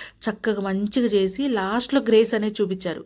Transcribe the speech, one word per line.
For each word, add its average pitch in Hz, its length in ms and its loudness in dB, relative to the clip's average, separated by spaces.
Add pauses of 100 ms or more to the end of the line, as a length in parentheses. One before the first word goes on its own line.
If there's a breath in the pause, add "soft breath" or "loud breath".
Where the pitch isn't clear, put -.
(220 loud breath)
చక్కగా 208 400 -2
మంచిగా 208 460 0
చేసి 196 420 0
లాస్ట్లో 226 520 0
గ్రేస్ 220 320 4
అనేది 214 220 -2
చూపించారు. 185 500 -4